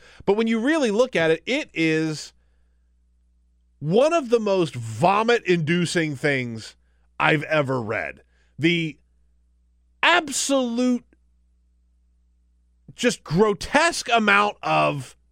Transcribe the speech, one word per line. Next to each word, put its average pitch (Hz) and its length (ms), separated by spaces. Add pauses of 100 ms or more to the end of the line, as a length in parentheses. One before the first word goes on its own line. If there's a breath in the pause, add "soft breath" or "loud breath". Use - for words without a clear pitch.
(240 loud breath)
But 202 140
when 226 80
you 226 120
really 269 320
look 233 240
at 165 160
it, 165 140
it 269 300
is 160 580 (1500)
one 233 360
of 277 160
the 233 100
most 190 340
vomit-inducing 170 1400
things 123 600 (420)
I've 151 240
ever 139 400
read. 92 400 (360)
The 165 380 (1040)
absolute, 254 1000 (1900)
just - 280
grotesque 214 840
amount 208 540
of 151 520 (180)